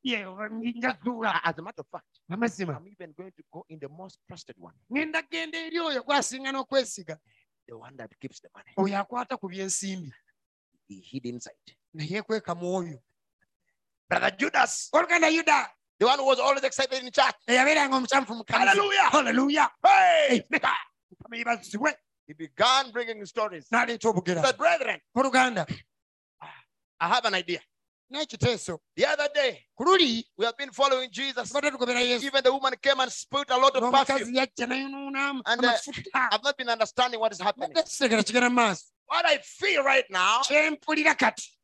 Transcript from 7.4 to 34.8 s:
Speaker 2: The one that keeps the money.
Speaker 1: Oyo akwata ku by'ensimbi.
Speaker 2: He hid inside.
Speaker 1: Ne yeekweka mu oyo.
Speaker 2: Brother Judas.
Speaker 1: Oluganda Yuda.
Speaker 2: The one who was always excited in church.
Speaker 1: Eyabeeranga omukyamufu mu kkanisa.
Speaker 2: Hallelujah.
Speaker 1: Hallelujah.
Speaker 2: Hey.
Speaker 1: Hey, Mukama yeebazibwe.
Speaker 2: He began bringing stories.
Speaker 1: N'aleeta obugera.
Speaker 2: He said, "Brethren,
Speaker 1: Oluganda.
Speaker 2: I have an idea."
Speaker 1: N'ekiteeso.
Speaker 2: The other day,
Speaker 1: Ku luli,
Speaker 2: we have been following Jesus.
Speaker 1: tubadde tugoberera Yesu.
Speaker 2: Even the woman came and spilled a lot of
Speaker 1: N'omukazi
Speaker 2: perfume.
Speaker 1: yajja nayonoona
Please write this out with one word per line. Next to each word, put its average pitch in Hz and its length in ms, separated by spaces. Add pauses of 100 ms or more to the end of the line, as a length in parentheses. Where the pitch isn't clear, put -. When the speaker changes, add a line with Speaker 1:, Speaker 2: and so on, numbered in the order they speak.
Speaker 2:
The 113 100
one 127 200
that 113 200
keeps - 220
the - 120
money. - 240
Speaker 1:
Oyo 196 300
akwata 247 320
ku 196 100
by'ensimbi. 190 640 (760)
Speaker 2:
He 98 120
hid 120 260
inside. 120 280 (400)
Speaker 1:
Ne 151 120
yeekweka 208 520
mu 175 80 (140)
oyo. 160 180 (1120)
Speaker 2:
Brother 190 280
Judas. - 560
Speaker 1:
Oluganda 339 380
Yuda. 320 360 (340)
Speaker 2:
The 208 60
one 277 120
who 269 60
was 262 160
always 277 240
excited 262 400
in 254 80
church. - 220 (120)
Speaker 1:
Eyabeeranga 269 480
omukyamufu 254 420
mu 226 80
kkanisa. 226 260
Speaker 2:
Hallelujah. 392 400
Speaker 1:
Hallelujah. 277 600 (140)
Speaker 2:
Hey. 381 680
Speaker 1:
Hey, 311 100 (540)
Mukama - 220
yeebazibwe. 233 580 (320)
Speaker 2:
He 147 80
began 233 580
bringing 226 340
stories. 196 440
Speaker 1:
N'aleeta 233 420
obugera. 180 280
Speaker 2:
He 202 60
said, 262 100
"Brethren, 294 440 (160)
Speaker 1:
Oluganda. 254 500 (1300)
Speaker 2:
I 170 80
have 233 160
an 208 100
idea." 175 260 (520)
Speaker 1:
N'ekiteeso. 233 680 (180)
Speaker 2:
The 220 100
other 294 260
day, 269 320 (140)
Speaker 1:
Ku 240 60
luli, 311 400 (120)
Speaker 2:
we 202 80
have 233 120
been 277 160
following 262 380
Jesus. 240 420
Speaker 1:
tubadde 285 180
tugoberera 247 340
Yesu. 247 200
Speaker 2:
Even 269 180
the 254 100
woman 262 300
came 269 160
and 254 140
spilled - 380
a 254 60
lot 269 200
of 254 60
Speaker 1:
N'omukazi 254 240
Speaker 2:
perfume. 247 280
Speaker 1:
yajja 262 320
nayonoona 277 500 (140)